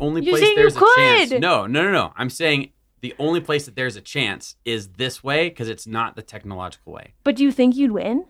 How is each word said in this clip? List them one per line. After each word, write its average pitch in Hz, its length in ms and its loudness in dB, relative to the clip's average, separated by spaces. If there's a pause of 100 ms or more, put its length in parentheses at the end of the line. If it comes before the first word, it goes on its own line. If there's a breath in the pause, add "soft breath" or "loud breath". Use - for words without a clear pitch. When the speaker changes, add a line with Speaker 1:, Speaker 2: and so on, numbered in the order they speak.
Speaker 1:
only 156 200 -2
Speaker 2:
You're 349 120 0
Speaker 1:
place - 100 2
Speaker 2:
saying 427 140 4
you 440 60 6
Speaker 1:
there's 427 120 4
a 370 100 4 (120)
chance. 480 320 4
Speaker 2:
could. 247 120 0
Speaker 1:
No, 277 260 0
no, 139 160 0
no, 202 80 0
no. 113 260 0
I'm 127 120 -4
saying 147 420 -2 (280)
the 127 200 -12
only 160 200 0
place 147 260 -4
that 110 100 -20
there's 127 200 -4
a 101 60 -18
chance 104 540 -6 (100)
is 110 240 -6
this 123 340 -8
way 151 260 -2
'cause 123 200 -10
it's 110 180 -12
not 113 300 -6
the 110 40 -14
technological 95 720 -14
way. - 200 -20 (100)
Speaker 2:
But 277 140 0
do 269 60 0
you 277 80 4
think 254 260 2
you'd 269 140 2
win? 220 380 -4